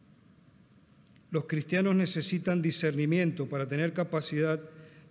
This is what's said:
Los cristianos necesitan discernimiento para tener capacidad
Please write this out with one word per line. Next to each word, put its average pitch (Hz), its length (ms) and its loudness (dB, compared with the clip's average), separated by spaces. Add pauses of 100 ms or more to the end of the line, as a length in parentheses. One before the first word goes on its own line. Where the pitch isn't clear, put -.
(1300)
Los 156 140 0
cristianos 185 500 2
necesitan 180 680 0
discernimiento 156 880 0
para 135 200 -4
tener 156 240 0
capacidad 156 680 0 (500)